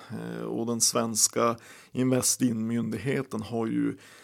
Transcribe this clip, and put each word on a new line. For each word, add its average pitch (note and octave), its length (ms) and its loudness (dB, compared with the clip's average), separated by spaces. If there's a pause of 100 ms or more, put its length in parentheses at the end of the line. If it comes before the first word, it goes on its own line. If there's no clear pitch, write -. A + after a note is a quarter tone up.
(100)
Eh, A#2 320 -8
och A#2 240 -2
den A#2 140 -2
svenska A#2 760 2 (360)
Invest B2+ 500 2
In-myndigheten A#2 1000 -2
har A2+ 240 -2
ju A#2 300 0 (280)